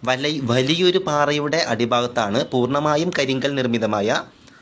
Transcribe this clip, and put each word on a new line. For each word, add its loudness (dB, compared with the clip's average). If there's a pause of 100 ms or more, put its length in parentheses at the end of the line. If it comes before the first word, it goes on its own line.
വലൈ-, -2
വലിയൊരു 2
പാറയുടെ 0 (100)
അടിഭാഗത്താണ് 0 (120)
പൂർണ്ണമായും 0
കരിങ്കൽ -2
നിർമ്മിതമായ 0 (540)